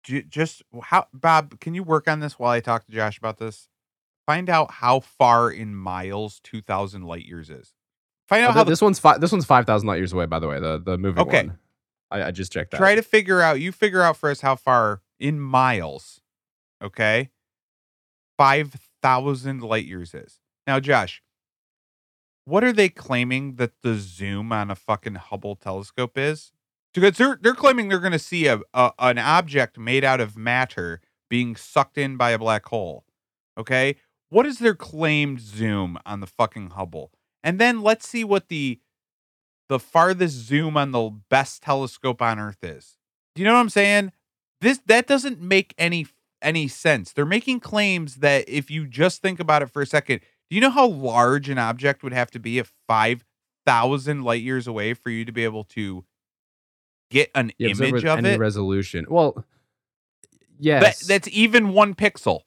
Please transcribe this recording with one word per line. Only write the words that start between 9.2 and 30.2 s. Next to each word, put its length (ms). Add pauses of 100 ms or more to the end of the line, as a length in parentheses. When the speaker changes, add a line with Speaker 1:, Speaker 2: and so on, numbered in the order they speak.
Speaker 2:
one's 140
five 200
thousand 220
light 80
years 160
away, 140
by 120
the 100
way, 120
the, 180
the 200
moving 280
Speaker 1:
Okay. 200
Speaker 2:
one. 120 (520)
I, 140
I 60
just 220
checked 200
that. 60
Speaker 1:
Try 160
to 80
figure 380
out, 200
you 120
figure 300
out 160
for 120
us 120
how 140
far 440 (180)
in 220
miles, 800 (640)
okay, 480 (1080)
five 360 (280)
thousand 600
light 240
years 280
is. 260 (260)
Now, 140
Josh, 420 (1200)
what 180
are 80
they 160
claiming 680
that 160 (100)
the 120
zoom 580
on 180
a 40
fucking 420
Hubble 400
telescope 640
is? 340 (420)
Because 220
they're, 260
they're 120
claiming 340
they're 100
gonna 200
see 280
a, 140 (120)
a, 280
an 180
object 600
made 260
out 160